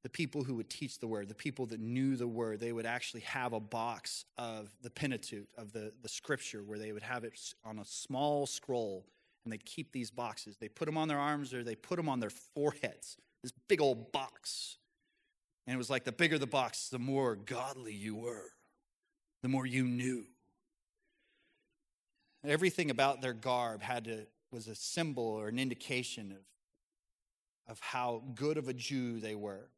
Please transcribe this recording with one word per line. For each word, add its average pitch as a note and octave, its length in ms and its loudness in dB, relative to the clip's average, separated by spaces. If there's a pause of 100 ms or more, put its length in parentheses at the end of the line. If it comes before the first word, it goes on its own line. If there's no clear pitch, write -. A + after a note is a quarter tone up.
the B2 40 -8
people D3 360 0
who C3 100 0
would A2+ 160 -2
teach - 300 -6
the A#2 80 -2
word, G#2 200 -2
the G#2+ 60 -10
people B2+ 320 -2
that A2+ 140 -6
knew B2+ 360 4
the A#2+ 120 0
word. A2+ 320 0
They A#2 120 0
would A2+ 140 0
actually A#2+ 360 -2
have B2+ 300 0
a A2 80 2
box A2+ 640 -2 (140)
of A2 320 -6 (100)
the A#2+ 100 -10
Pentateuch, A#2 580 -2 (100)
of G#2+ 140 -12
the, G#2+ 200 -6 (100)
the A2+ 60 -10
scripture, - 540 -4
where G#2 160 -6
they G#2+ 140 -6
would G#2 100 -8
have B2 220 -4
it A2+ 100 -8
s-, - 200 -12 (100)
on G#2+ 160 -8
a G2+ 40 -8
small C#3+ 640 0
scroll, G#2+ 600 -2 (380)
and A#2 80 -4
they'd G#2+ 140 -8
keep - 240 -8
these B2 220 -4
boxes. G#2 440 -6
They A2 120 -8
put - 180 -4
'em D#3 100 0
on D#3+ 120 2
their D3 100 2
arms C#3+ 340 0
or B2 120 -2
they A#2 100 -2
put - 240 -2
'em E3 100 2
on C3 120 2
their G#2+ 100 0
foreheads, - 840 -2 (260)
this B2 100 -8 (160)
big F3+ 120 8
old A#2+ 320 4
box. - 640 -4 (920)
And B2+ 80 -2
it C3 40 0
was A#2+ 120 -2
like, C3 140 4
"The C3 60 2
bigger D#3 280 6
the C#3 80 2
box, B2 420 0
the B2+ 100 -4
more B2+ 380 4
godly B2+ 560 -4
you G#2 240 -4
were." A2 340 -6 (920)
the B2+ 60 0
more C3 180 4
you B2+ 180 4
knew. B2 420 2 (2250)
Everything D#3 480 6
about C3+ 300 6
their B2+ 140 0
garb A#2 480 2
had A#2+ 240 -2
to, A2 200 -4 (240)
was A#2 160 -8
a A2+ 80 -8
symbol D3 480 0
or A2 240 0
an A2+ 140 0
indication B2 720 -2
of, - 1400 -20
of A2 80 -12
how B2 440 0 (100)
good D3 220 2
of C#3+ 100 -2
a C3 80 -2
Jew B2 460 0
they G#2+ 160 -4
were. G2+ 420 -6